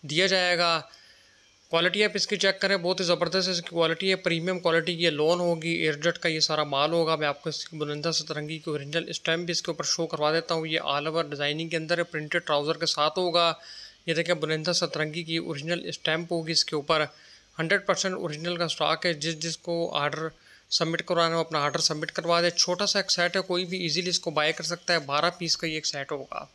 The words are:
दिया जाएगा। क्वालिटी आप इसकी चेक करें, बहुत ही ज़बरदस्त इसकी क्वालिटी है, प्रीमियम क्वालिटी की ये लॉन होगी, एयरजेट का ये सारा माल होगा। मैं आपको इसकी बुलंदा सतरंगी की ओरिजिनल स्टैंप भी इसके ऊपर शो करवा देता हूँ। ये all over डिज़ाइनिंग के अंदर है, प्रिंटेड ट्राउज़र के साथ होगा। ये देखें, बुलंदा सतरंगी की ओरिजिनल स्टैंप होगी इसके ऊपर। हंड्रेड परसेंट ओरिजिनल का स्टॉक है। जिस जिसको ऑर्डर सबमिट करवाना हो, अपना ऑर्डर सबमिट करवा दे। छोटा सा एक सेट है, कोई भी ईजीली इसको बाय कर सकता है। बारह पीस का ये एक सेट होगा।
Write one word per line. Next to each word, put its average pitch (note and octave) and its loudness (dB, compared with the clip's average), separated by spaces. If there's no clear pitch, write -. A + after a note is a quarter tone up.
दिया D#3+ 2
जाएगा। F3 4
क्वालिटी F3 2
आप G#3 2
इसकी G3+ 0
चेक F#3+ 2
करें, F#3+ 2
बहुत F3+ 0
ही F#3 0
ज़बरदस्त F3 2
इसकी E3+ -4
क्वालिटी E3 2
है, F#3+ 4
प्रीमियम F3+ 0
क्वालिटी E3+ 2
की E3+ 0
ये E3 6
लॉन D#3 4
होगी, E3+ 0
एयरजेट D#3 0
का E3+ -2
ये D#3 0
सारा D3+ 2
माल C#3+ 2
होगा। E3 2
मैं D3+ 0
आपको C#3+ -2
इसकी - -10
बुलंदा D3+ -2
सतरंगी D3+ -4
की D#3+ -8
ओरिजिनल D3 -4
स्टैंप E3+ -2
भी F3 -4
इसके E3 -4
ऊपर D3+ -4
शो E3 0
करवा D3+ 0
देता E3 0
हूँ। D#3+ 0
ये D#3 0
all D3 0
over D#3 -2
डिज़ाइनिंग D3 -2
के E3 -2
अंदर D#3+ 0
है, E3+ 0
प्रिंटेड D#3+ -4
ट्राउज़र D3 2
के D#3 -2
साथ D3+ 2
होगा। E3+ 2
ये D#3+ 0
देखें, E3 0
बुलंदा D#3 0
सतरंगी D#3 -2
की E3 -2
ओरिजिनल E3 -4
स्टैंप E3 -2
होगी E3 -2
इसके - 2
ऊपर। D3+ 2
हंड्रेड F#3 2
परसेंट F#3 0
ओरिजिनल E3+ -6
का E3+ -2
स्टॉक D#3 0
है। E3+ 2
जिस D#3 -4
जिसको E3+ -4
ऑर्डर D3+ -2
सबमिट E3 0
करवाना E3 2
हो, E3 2
अपना D#3 -2
ऑर्डर C#3+ 0
सबमिट D#3 0
करवा E3+ 2
दे। F3 4
छोटा F3+ 0
सा G3 2
एक - -4
सेट F3 2
है, F#3 2
कोई F3+ 0
भी F3+ -4
ईजीली F3 0
इसको E3+ -2
बाय D3+ 2
कर D#3+ -6
सकता E3+ -2
है। D3+ 0
बारह D3 2
पीस F3 -2
का F3 -6
ये D#3 -4
एक D3+ -6
सेट C#3 -4
होगा। C#3 -8